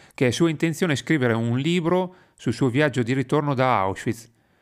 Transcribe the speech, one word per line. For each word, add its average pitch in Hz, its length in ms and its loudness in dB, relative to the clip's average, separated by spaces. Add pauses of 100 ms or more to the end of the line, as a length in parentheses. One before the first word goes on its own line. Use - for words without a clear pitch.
(120)
che 131 140 0
è 123 40 4
sua 165 200 2
intenzione 160 460 -2
scrivere 123 360 0
un 117 240 0
libro 175 580 0 (200)
sul - 180 -4
suo 135 160 0
viaggio 135 340 0
di 123 120 -2
ritorno 143 400 0
da 123 240 2
Auschwitz, 98 520 -4 (320)